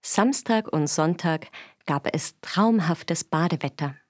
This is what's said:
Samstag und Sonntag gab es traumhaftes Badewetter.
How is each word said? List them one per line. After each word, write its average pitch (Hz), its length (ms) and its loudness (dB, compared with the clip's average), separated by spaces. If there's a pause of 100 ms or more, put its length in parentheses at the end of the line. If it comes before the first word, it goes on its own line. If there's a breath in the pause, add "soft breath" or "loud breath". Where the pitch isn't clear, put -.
Samstag 226 720 0
und 151 140 2
Sonntag 160 640 0 (360 loud breath)
gab - 280 -2
es - 260 -4
traumhaftes 180 840 0
Badewetter. 151 720 -2 (140)